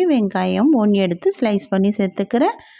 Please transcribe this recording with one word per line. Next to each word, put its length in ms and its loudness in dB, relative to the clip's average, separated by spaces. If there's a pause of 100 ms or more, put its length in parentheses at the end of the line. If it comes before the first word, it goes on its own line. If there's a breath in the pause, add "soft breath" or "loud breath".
வெங்காயம் 680 0
ஒன்று 300 2
எடுத்து 280 -4
ஸ்லைஸ் 360 -2
பண்ணி 300 2
சேர்த்துக்கிறேன். 580 -2 (220 loud breath)